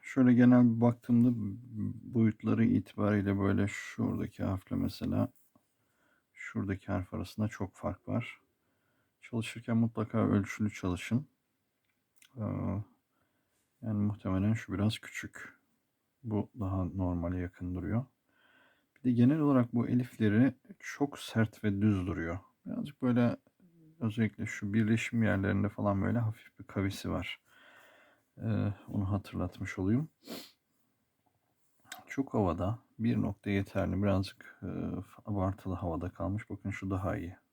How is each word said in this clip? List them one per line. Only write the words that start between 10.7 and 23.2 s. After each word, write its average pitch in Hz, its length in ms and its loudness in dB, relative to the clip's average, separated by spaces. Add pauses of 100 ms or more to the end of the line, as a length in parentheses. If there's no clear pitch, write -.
çalışın. 98 540 -2 (1120)
Ee, 117 40 -8 (1400)
yani 104 240 -2
muhtemelen 101 480 0
şu - 200 -6
biraz 101 260 0
küçük. - 600 -14 (640)
Bu 104 260 -2 (100)
daha 95 260 -2
normale 87 520 -2
yakın 90 380 -6
duruyor. 107 300 -2 (920)
Bir - 80 -20
de 127 80 2
genel 123 280 6
olarak 131 340 4
bu 117 140 0
elifleri 120 680 2 (240)
çok - 400 -6
sert - 440 -2
ve 101 180 0
düz 98 260 2
duruyor. 82 320 -4 (260)
Birazcık - 360 -10
böyle 120 360 2 (640)